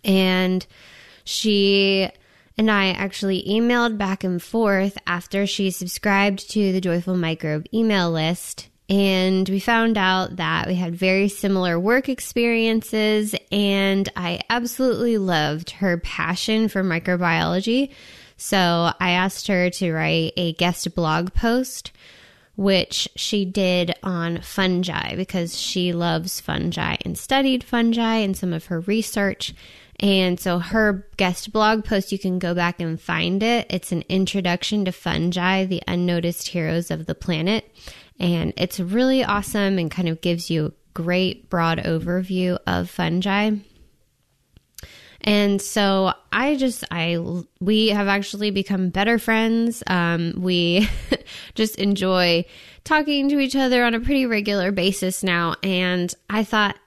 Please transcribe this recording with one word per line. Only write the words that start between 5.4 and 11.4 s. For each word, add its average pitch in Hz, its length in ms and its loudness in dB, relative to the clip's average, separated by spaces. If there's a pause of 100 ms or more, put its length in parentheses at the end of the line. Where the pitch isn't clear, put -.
she 196 240 -2
subscribed 196 800 -2
to 196 220 2
the 185 80 0
Joyful 180 360 -2
Microbe 160 560 -2
email 208 380 2
list. 165 580 -4 (200)
And 190 600 2
we 196 100 0
found 226 400 2
out 185 380 0
that 165 300 -2
we 185 80 0
had 175 200 -2
very 190 340 2
similar 185 520 0